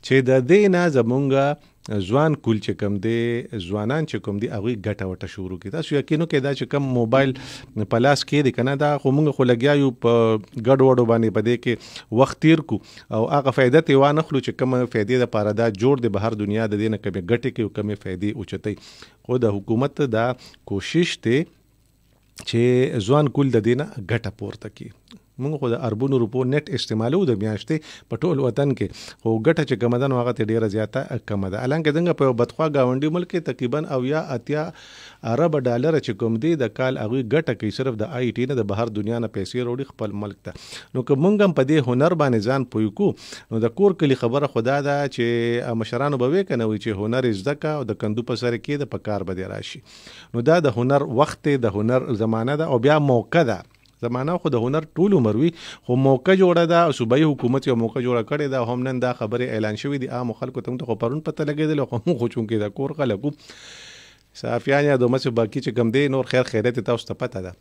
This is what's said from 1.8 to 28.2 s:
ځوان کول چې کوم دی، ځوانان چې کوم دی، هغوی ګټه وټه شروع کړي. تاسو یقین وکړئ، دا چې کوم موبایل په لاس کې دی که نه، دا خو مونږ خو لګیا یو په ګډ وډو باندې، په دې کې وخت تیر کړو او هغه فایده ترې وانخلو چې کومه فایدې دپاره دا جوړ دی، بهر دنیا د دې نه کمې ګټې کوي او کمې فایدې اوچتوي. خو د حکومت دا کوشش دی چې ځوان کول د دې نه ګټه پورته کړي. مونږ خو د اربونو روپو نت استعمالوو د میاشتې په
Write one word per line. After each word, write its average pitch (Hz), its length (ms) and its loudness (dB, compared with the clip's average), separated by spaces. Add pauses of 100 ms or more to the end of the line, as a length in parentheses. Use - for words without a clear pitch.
ځوان 113 460 2 (100)
کول 113 140 2
چې 98 200 -6
کوم 104 240 -2
دی، 113 160 0 (480)
ځوانان 113 420 -2
چې 107 160 -6
کوم 101 160 -4
دی، 120 140 -4
هغوی 110 200 -4
ګټه 98 340 -6
وټه 92 240 -10
شروع 92 260 -8
کړي. 98 160 -12
تاسو 151 200 -4
یقین 151 260 0
وکړئ، 156 240 0
دا 143 80 -2
چې 135 180 -6
کوم 143 260 -2
موبایل 127 340 4 (640)
په 117 100 2
لاس 139 220 2
کې 143 220 2
دی 117 100 2
که 120 100 0
نه، 139 140 -2
دا 147 160 2
خو 135 140 0
مونږ 143 260 2
خو 131 140 2
لګیا 123 280 4
یو 139 100 4 (140)
په 117 100 4 (520)
ګډ 135 160 6
وډو 127 300 6
باندې، 113 260 4
په 107 100 2
دې 120 160 2
کې 120 100 0 (460)
وخت - 220 2
تیر 160 200 6
کړو 110 180 -4 (380)
او 110 40 2 (140)
هغه 135 240 0
فایده 131 220 6
ترې 147 220 2
وانخلو 147 420 0
چې 120 140 -6
کومه 127 340 0
فایدې 110 300 0
دپاره 107 380 0
دا 117 80 2
جوړ 120 340 0
دی، 110 140 0
بهر 110 260 -2
دنیا 107 240 -2
د 104 140 -2
دې 110 80 0
نه 107 80 -2
کمې 98 240 -6 (100)
ګټې 120 240 0
کوي 113 140 -2
او - 80 -14
کمې 104 260 -4
فایدې 95 320 -4
اوچتوي. 101 400 -8 (480)
خو 123 220 0
د 104 120 2
حکومت 117 460 0 (140)
دا 113 100 0 (460)
کوشش 160 500 -2
دی 120 160 2 (1080)
چې 123 580 2
ځوان 143 260 2
کول 143 160 2
د 113 160 2
دې 120 160 4
نه 160 40 -4 (260)
ګټه 110 260 -4
پورته - 380 -12
کړي. - 140 -16 (540)
مونږ 147 160 -4
خو 135 120 -2
د 123 160 -2
اربونو 131 320 0
روپو 120 240 0
نت 139 340 -2
استعمالوو 123 500 0
د 113 140 0
میاشتې 107 720 -6
په 113 100 -6